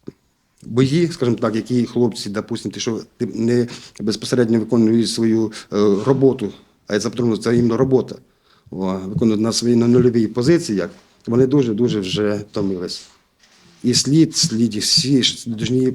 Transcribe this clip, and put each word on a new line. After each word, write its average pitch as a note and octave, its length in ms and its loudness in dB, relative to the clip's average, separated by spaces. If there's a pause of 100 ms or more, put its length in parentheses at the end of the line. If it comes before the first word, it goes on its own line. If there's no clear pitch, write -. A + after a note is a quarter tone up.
(640)
бої, C3+ 460 0
скажімо A#2+ 320 -2
так, A2 160 0
які A#2 300 -2
хлопці, A2 440 -2
допустим, G#2+ 420 -8
ті, G2+ 80 -10
що A2 200 -6 (200)
не A#2 460 0 (340)
безпосередньо A2+ 600 0
виконують A2+ 480 2
свою, A2 440 0 (200)
е, - 40 -2 (300)
роботу, B2+ 460 2 (340)
а G#2 120 0
це G#2 120 -4
потрібно, A#2 260 0
це A#2 200 0
іменно A#2 200 2
робота, B2+ 380 0 (560)
о, F#2+ 240 -4
виконують G#2 460 -2
на A2+ 120 -2
своїй, A#2 240 0
на A#2 100 2
нульовій A#2+ 400 4
позиціях, A#2+ 640 0 (360)
вони A#2+ 200 4
дуже-дуже A#2+ 540 0
вже G2+ 340 -2
втомились. G2 720 -6 (760)
І A#2+ 120 0
слід, C#3+ 420 2
слід, A2+ 400 0
і - 20 -6
всі B2+ 440 2
ж - 280 -2
повинні, A#2 440 0